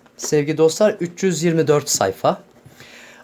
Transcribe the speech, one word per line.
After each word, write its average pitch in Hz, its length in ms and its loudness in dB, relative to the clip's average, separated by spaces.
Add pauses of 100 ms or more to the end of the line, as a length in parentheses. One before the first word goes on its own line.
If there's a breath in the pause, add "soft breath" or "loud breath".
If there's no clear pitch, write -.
(180)
sevgili 151 400 -2
dostlar 196 420 2
üç 175 240 -8
yüz 165 200 0
yirmi 160 240 2
dört 147 220 2
sayfa, 117 520 -2 (840 loud breath)